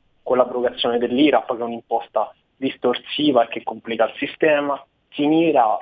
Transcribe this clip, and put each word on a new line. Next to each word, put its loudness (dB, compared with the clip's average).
con 0
l'abrogazione 0
dell'irap, 2
che -8
è -4
un'imposta -6
distorsiva 0
e -2
che -10
complica -4
il -10
sistema. 0
Si -2
mira 2